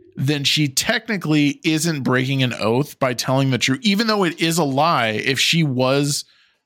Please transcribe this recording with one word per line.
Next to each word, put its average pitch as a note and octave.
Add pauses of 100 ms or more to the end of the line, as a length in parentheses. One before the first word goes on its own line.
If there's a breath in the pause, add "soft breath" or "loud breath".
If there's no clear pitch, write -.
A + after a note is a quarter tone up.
(140)
then C#3
she D3
technically D#3
isn't D#3
breaking B2+
an B2
oath A#2+
by B2+
telling C3+
the B2
truth, C3
even G3+
though G#3
it D#3
is E3
a E3+
lie. C#3
If B2
she E3
was, C#3 (420 soft breath)